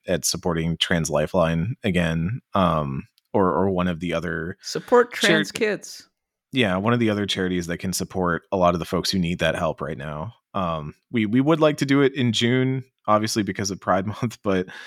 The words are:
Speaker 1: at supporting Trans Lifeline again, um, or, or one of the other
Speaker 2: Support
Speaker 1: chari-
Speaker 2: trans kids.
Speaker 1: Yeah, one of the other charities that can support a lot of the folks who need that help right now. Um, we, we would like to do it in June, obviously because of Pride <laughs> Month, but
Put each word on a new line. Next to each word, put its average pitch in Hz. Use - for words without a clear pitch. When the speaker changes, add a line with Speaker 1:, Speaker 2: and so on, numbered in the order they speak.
Speaker 1:
at 87
supporting 82
Trans 82
Lifeline 82
again, 85
um, 78
or, 101
or 95
one 90
of 82
the 87
other 82
Speaker 2:
Support -
Speaker 1:
chari- -
Speaker 2:
trans 165
kids. -
Speaker 1:
Yeah, 107
one 104
of 123
the 113
other 104
charities 90
that 85
can 92
support 87
a 98
lot 87
of 87
the 82
folks 85
who 95
need 87
that 80
help 80
right 73
now. 76
Um, 80
we, 113
we 110
would 151
like 151
to 147
do 139
it 135
in 123
June, 127
obviously 107
because 98
of 90
Pride 95
<laughs> 104
Month, 117
but 95